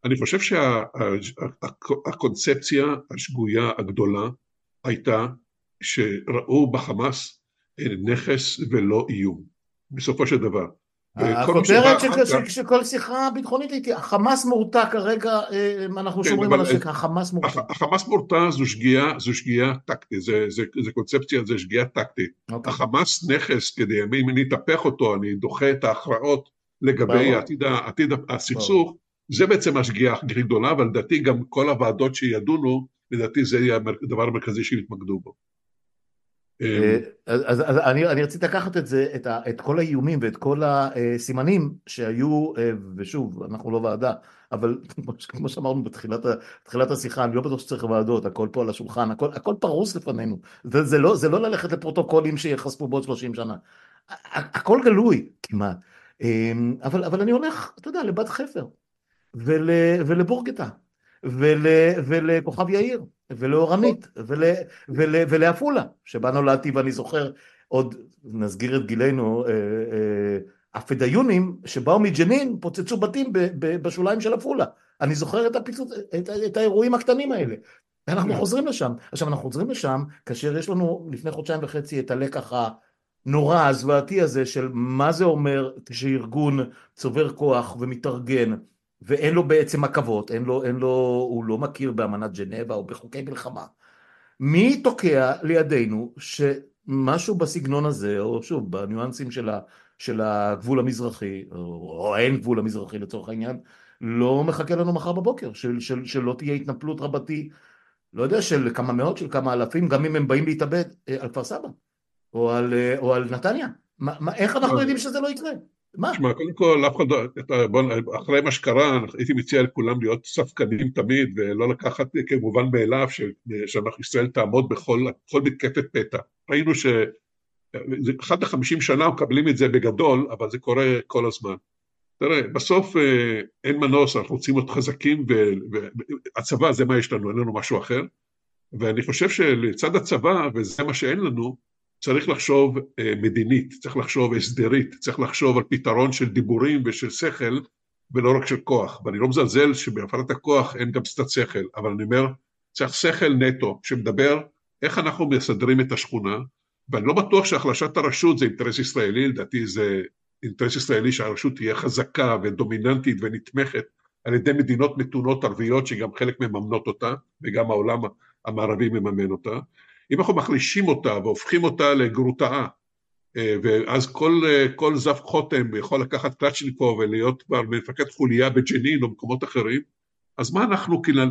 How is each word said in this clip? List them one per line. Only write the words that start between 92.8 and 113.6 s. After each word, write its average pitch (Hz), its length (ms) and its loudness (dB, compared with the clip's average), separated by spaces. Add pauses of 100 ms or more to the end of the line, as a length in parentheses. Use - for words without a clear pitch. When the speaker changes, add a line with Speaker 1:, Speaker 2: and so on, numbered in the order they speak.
Speaker 2:
בחוקי 120 380 -14
מלחמה. 123 440 -12 (720)
מי 175 420 4
תוקע 147 520 2 (100)
לידינו 131 720 0
שמשהו 143 1200 -2
בסגנון 147 500 -2
הזה, 104 340 -2
או 117 240 -4
שוב, 117 280 -6
בניואנסים 117 600 -8
של 117 180 -6
ה-, 104 100 -4 (380)
של 110 240 -4
הגבול 104 580 0
המזרחי, 110 720 -4
או, 90 60 -14 (420)
או 101 180 0
אין 127 200 4
גבול 113 220 0
המזרחי 104 400 -6
לצורך 98 300 -12
העניין, 113 300 -8 (420)
לא 120 420 2
מחכה 160 320 -2
לנו 175 180 0
מחר 170 200 -4
בבוקר, 180 400 -2
של, 120 260 -4
של, 123 260 -6
שלא 123 320 -2
תהיה 143 160 -4
התנפלות 143 480 -8
רבתי, 147 480 -6 (640)
לא 120 100 -4
יודע, 196 180 0
של 139 320 0
כמה 123 200 -2
מאות, 139 240 0
של 151 120 -8
כמה 131 240 -2
אלפים, 123 340 0
גם 151 180 2
אם 156 100 -2
הם 147 120 0
באים 143 180 2
להתאבד, 160 400 -2 (240)
אה, 131 100 -4
על 131 100 -8
כפר 127 140 -8
סבא, - 240 -10 (640)
או 117 180 2
על, 120 220 0
אה, 123 240 2
או 127 160 0
על 127 160 0
נתניה. 214 380 -2 (320)